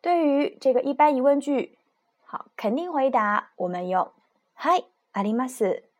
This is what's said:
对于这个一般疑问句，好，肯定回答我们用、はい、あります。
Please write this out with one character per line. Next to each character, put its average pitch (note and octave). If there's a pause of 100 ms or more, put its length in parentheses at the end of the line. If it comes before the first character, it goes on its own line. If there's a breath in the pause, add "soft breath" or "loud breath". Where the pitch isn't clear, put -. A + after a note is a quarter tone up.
对 E4+
于 C#4
这 C4
个 B3
一 C#4
般 D4
疑 B3+
问 C#4+
句， C#4+ (460)
好， - (100)
肯 A3
定 F4
回 C4+
答 G#3
我 F#3
们 F3+
用、 F#3 (440)
は F4
い、 - (280)
あ G3
り G#3+
ま B3+
す。 G#3 (180)